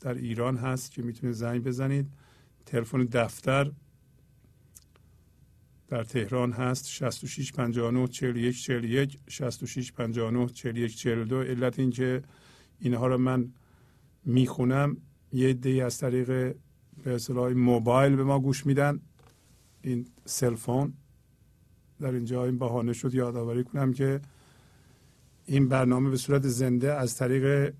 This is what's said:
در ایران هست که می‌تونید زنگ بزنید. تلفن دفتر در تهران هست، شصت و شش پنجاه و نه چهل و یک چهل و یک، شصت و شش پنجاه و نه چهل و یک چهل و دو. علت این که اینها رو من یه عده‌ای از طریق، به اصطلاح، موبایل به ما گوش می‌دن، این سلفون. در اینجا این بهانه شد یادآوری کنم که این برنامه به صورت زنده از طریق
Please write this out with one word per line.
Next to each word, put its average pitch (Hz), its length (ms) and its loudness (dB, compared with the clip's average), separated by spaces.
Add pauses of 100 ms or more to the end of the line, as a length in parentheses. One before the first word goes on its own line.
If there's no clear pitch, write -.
در 127 120 -6
ایران 123 440 -2
هست 127 340 -4
که 127 100 -10
می‌تونید 120 340 -6
زنگ 117 280 -4
بزنید. 135 440 -2 (580)
تلفن 127 400 0
دفتر 127 680 0 (2250)
در 117 160 -4
تهران 123 480 -2
هست، 127 360 -4
شصت - 360 -4
و 131 40 -8
شش - 260 -8
پنجاه 117 340 -2
و 117 40 0
نه 127 160 2
چهل 123 280 -4
و - 20 -4
یک 120 240 -2
چهل 120 240 -2
و - 20 -4
یک، 139 400 0
شصت - 360 -6
و - 20 -6
شش 123 260 -8
پنجاه 113 360 -2
و 113 40 -2
نه 120 180 0
چهل 117 280 -8
و - 20 -4
یک 117 160 -2
چهل 113 240 -2
و 113 60 -2
دو. 127 160 -2
علت 127 380 -2
این 131 100 2
که 127 340 -2 (560)
اینها 123 280 0
رو 127 100 2
من 127 360 0 (1800)
یه 131 160 4
عده‌ای 131 320 2
از 120 160 -2
طریق، 127 300 0 (760)
به 127 120 -2
اصطلاح، 123 380 -2
موبایل 123 640 6
به 135 80 2
ما 139 160 2
گوش 135 260 0
می‌دن، 143 340 2 (800)
این 123 260 -4 (180)
سلفون. 127 680 0 (1080)
در 135 120 -4
اینجا 123 340 -2
این 127 120 0
بهانه 120 360 0
شد 123 200 -4
یادآوری 120 500 -2
کنم 131 300 0
که 135 280 0 (1200)
این 139 220 4
برنامه 127 420 4
به 131 80 0
صورت 139 300 0
زنده 127 460 0
از 127 220 -2
طریق 135 640 2